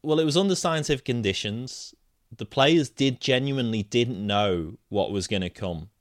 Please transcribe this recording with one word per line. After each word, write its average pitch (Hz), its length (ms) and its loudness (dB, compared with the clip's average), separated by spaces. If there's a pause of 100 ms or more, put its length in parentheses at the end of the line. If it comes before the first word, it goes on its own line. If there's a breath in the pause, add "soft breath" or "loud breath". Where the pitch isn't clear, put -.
Well, 151 180 2
it 160 60 2
was 147 120 2
under 190 180 2
scientific 156 500 -2
conditions. 113 880 -4 (420)
The 107 100 -10
players 143 440 4
did 135 320 0
genuinely 127 600 0
didn't 117 420 0
know 101 520 0 (120)
what 98 220 0
was 98 160 -4
gonna 92 220 -2
come. 85 400 -8 (120)